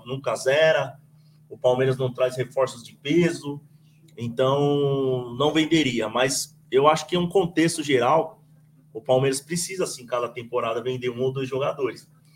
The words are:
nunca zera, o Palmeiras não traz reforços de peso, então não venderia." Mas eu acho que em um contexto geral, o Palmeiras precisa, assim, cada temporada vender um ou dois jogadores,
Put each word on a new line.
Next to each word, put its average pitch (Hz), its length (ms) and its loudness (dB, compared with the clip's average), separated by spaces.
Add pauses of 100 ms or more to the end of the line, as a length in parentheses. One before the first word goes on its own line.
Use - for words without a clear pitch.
nunca 127 300 -6
zera, 147 640 2 (480)
o - 80 -18
Palmeiras 127 400 2
não 127 160 -2
traz 127 240 0
reforços 127 480 -4
de - 80 -20
peso, 147 720 0 (540)
então 131 1200 0
não 147 160 2
venderia." 151 540 2
Mas 127 460 -2 (160)
eu 139 160 4
acho 160 200 2
que 175 100 -2
em - 20 2
um 175 120 -2
contexto 165 520 0
geral, 139 580 2 (540)
o 110 60 -14
Palmeiras 131 400 2
precisa, 180 440 -6
assim, 131 200 -8
cada 120 240 -4
temporada 117 540 -4
vender 123 260 -4
um 120 140 -4
ou 131 100 0
dois 131 160 -4
jogadores, 139 580 -4 (300)